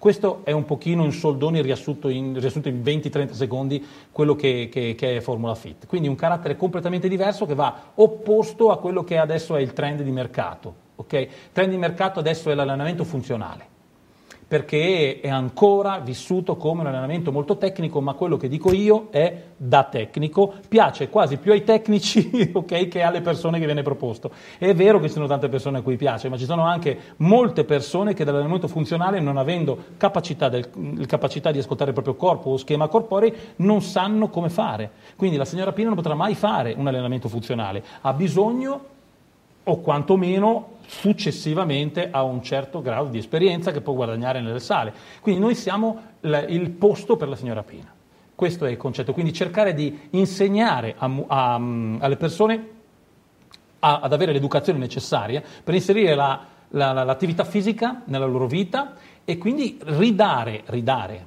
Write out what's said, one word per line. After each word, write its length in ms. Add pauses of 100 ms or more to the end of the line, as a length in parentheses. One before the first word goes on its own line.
Questo 380
è 80
un 140
pochino 380
in 80
soldoni 500
riassunto 480
in, 300
riassunto 280
in 160
venti 260
trenta 240
secondi 500 (280)
quello 240
che, 360
che, 220
che 240
è 20
Formula 360
Fit. 320
Quindi 200
un 60
carattere 420
completamente 520
diverso 400
che 80
va 200 (200)
opposto 760
a 80
quello 260
che 140
adesso 380
è 60
il 120
trend 280
di 100
mercato, 640 (220)
ok? 160
Il 160 (220)
trend 200
di 60
mercato 420
adesso 320
è 20
l'allenamento 500
funzionale, 680 (760)
perché 760
è 80
ancora 680
vissuto 560
come 260
un 60
allenamento 440
molto 260
tecnico, 420
ma 140
quello 240
che 100
dico 240
io 380
è 320 (160)
da 280
tecnico, 680 (160)
piace 400
quasi 280
più 140
ai 120
tecnici, 880
<laughs> 20
ok, 340
che 140
alle 200
persone 380
che 60
viene 160
proposto. 480 (280)
È 180
vero 240
che 80
ci 60
sono 120
tante 240
persone 300
a 20
cui 160
piace, 320
ma 80
ci 80
sono 180
anche 340 (200)
molte 460
persone 500
che 100
dall'allenamento 440
funzionale, 520
non 180
avendo 400 (200)
capacità 500
del, 220 (380)
capacità 440
di 80
ascoltare 300
il 60
proprio 200
corpo 360
o 60
schema 300
corporei, 460 (240)
non 240
sanno 480
come 200
fare. 420 (240)
Quindi 220
la 80
signora 260
Pina 160
non 100
potrà 160
mai 220
fare 420
un 80
allenamento 420
funzionale, 560 (180)
ha 120
bisogno 800 (720)
o 140
quantomeno 920 (140)
successivamente 1200
a 120
un 200
certo 380
grado 280
di 80
esperienza 540
che 100
può 120
guadagnare 480
nelle 180
sale. 340 (280)
Quindi 200
noi 140
siamo 440 (220)
l-, 280
il 220
posto 460
per 100
la 80
signora 280
Pina. 280 (420)
Questo 320
è 40
il 80
concetto. 360
Quindi 200
cercare 400
di 380
insegnare 880
a 100
mu-, 200
a, 300
mm, 440
alle 160
persone 500 (1120)
a, 220
ad 120
avere 200
l'educazione 440
necessaria 640 (220)
per 100
inserire 400
la, 320 (240)
la, 220
la, 120
l'attività 400
fisica 600
nella 200
loro 200
vita 500 (280)
e 160
quindi 420
ridare, 840
ridare, 600